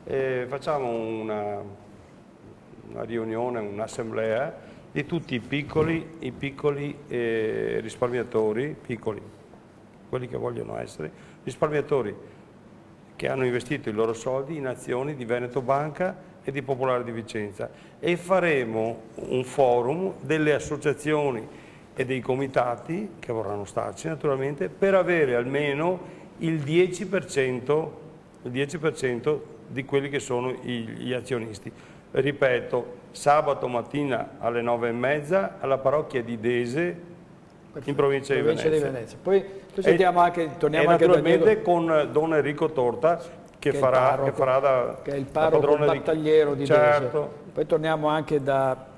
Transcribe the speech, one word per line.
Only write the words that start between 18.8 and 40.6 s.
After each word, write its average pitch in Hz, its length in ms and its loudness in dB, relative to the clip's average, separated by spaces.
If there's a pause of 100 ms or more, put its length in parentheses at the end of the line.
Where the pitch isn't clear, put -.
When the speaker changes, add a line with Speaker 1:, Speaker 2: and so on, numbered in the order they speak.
Speaker 1:
un 127 300 -2
forum 131 760 2
delle 151 340 2
associazioni 143 960 -2 (460)
e 131 120 -2
dei 127 160 -4
comitati 135 1000 -2
che - 140 -8
vorranno 101 320 -4
starci 107 420 -6
naturalmente 147 640 -2
per 196 260 0
avere 165 400 4
almeno 143 640 0 (400)
il 160 200 -2
dieci 175 460 2
per 185 200 -2
cento, 139 760 -2 (440)
il 123 80 -8
dieci 139 260 -2
per 151 180 -2
cento 131 480 -2 (240)
di 127 180 -6
quelli 139 240 0
che 139 100 -2
sono 123 320 -2 (100)
i, 123 220 -6
gli 117 300 -8
azionisti. 113 580 -6 (400)
Ripeto, 131 880 0 (120)
sabato 143 560 2
mattina 135 720 -2
alle 117 220 0
nove 120 280 0
e 113 40 -2
mezza 147 640 0
alla 135 180 0
parrocchia 135 460 0
di 117 160 -6
Dese, 123 680 -2 (760)
in 143 120 -4
provincia 139 380 2
di 127 80 2
Speaker 2:
Provincia - 220 2
di 160 60 4
Speaker 1:
Venezia. 147 220 2
Speaker 2:
Venezia. 120 300 -8
Poi, 190 200 4
poi - 180 -12 (160)
Speaker 1:
E, 196 60 -4
Speaker 2:
sentiamo 175 380 6
anche, 175 380 4
torniamo 151 320 4